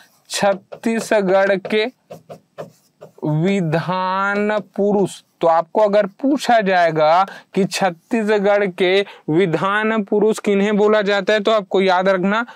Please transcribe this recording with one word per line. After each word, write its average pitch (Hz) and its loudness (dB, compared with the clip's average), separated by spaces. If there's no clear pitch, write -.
छत्तीसगढ़ 196 0
के 214 -2
विधान 185 -2
पुरुष। 202 -2
तो 170 2
आपको 165 0
अगर 202 2
पूछा 254 2
जाएगा 175 2
कि 190 0
छत्तीसगढ़ 202 0
के 185 0
विधान 196 0
पुरुष 214 0
किन्हें 202 0
बोला 214 4
जाता 202 0
है, 214 2
तो 214 0
आपको 202 0
याद 185 2
रखना 196 0